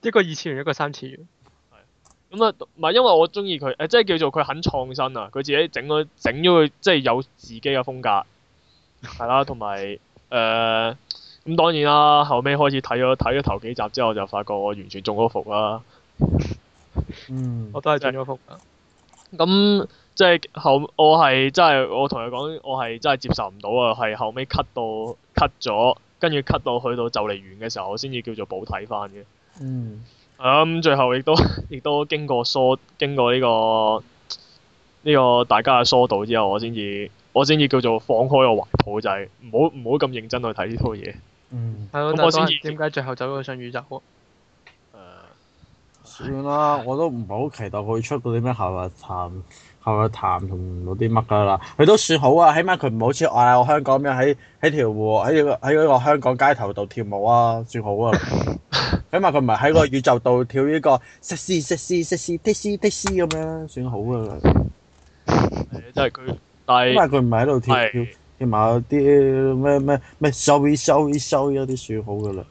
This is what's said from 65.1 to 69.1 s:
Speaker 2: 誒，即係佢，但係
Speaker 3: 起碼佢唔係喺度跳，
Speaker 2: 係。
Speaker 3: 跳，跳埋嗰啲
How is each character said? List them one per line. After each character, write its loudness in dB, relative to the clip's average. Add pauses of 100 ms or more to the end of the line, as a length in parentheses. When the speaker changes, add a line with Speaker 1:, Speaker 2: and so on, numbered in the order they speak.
Speaker 2:
誒， -2 (120)
即 -4
係 2
佢， -8 (300)
但 4
係 4
Speaker 3:
起 6
碼 6
佢 2
唔 2
係 2
喺 2
度 2
跳， 0
Speaker 2:
係。 2
Speaker 3:
跳， -4 (340)
跳 -2
埋 0
嗰 2
啲 4